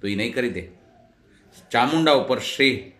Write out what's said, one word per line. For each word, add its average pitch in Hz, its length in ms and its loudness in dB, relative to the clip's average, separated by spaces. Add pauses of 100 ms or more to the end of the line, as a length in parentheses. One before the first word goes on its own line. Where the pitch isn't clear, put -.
તો 101 60 -6
ઈ 101 80 -4
નહીં 113 180 -4
કરી 123 160 -4
દે. 90 180 -10 (1040)
ચામુંડા 151 400 2
ઉપર 131 280 2
સિંહ 127 600 -2